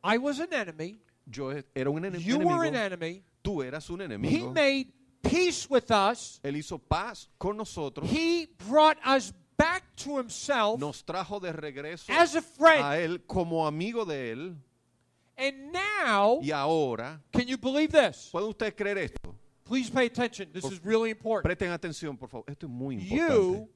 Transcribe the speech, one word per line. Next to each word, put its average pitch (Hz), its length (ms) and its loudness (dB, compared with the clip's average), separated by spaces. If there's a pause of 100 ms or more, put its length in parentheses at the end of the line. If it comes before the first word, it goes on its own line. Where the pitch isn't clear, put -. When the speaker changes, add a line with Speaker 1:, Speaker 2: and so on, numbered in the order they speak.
Speaker 1:
I 214 140 2
was 269 220 -2
an 349 140 -4
enemy. 180 460 -6 (300)
Speaker 2:
Yo 131 220 -8
e-, 143 120 -8 (120)
era 135 140 0
un 160 160 -2
ene-, 180 140 -6
Speaker 1:
You 214 200 0
were - 260 4
an - 100 0
Speaker 2:
enemigo. 214 100 0
Speaker 1:
enemy. 180 380 -8 (180)
Speaker 2:
Tú 196 220 -2
eras 131 260 -10
un 175 120 -8
Speaker 1:
He 190 40 -8
Speaker 2:
enemigo. 165 480 -2
Speaker 1:
made 277 400 2 (300)
peace 349 460 2
with 247 220 2
us. 208 520 0
Speaker 2:
Él 139 120 -4
hizo 151 240 -8
paz 190 480 -4 (100)
con 208 200 -4
nosotros. 151 520 -8
Speaker 1:
He 330 380 0 (220)
brought 302 360 8
us 247 280 2 (240)
back 339 260 2 (140)
to 285 200 -6
himself 240 600 0
Speaker 2:
Nos 143 240 -8
trajo 185 380 -6
de 180 100 -8
regreso 151 600 -10
Speaker 1:
as 311 220 4
a 330 60 0
friend. 311 440 6
Speaker 2:
a 143 140 0
él 170 260 -4
como 165 420 0
amigo 196 380 -4
de 135 260 -4
él. 160 240 -10 (840)
Speaker 1:
And 269 320 -6
now, 294 720 2
Speaker 2:
Y 151 100 -2
ahora, 143 720 0 (100)
Speaker 1:
can 247 160 2
you 254 100 -2
believe 277 340 0
this? 277 400 6
Speaker 2:
¿puede 190 160 0
usted 214 280 -4
creer 202 220 -2
esto? 120 380 -6 (300)
Speaker 1:
Please 247 240 -2
pay 254 180 4
attention. 233 460 -4
This 180 100 -8
Speaker 2:
Por-, 202 100 -4
Speaker 1:
is 170 100 -12
really 220 280 2
important. 220 320 -2
Speaker 2:
presten 175 280 0
atención, 160 460 -6
por 123 120 -14
favor. 117 180 -12
Esto 143 200 -12
es 131 40 -10
muy 127 260 -6
Speaker 1:
You 196 200 -2
Speaker 2:
importante. 220 580 2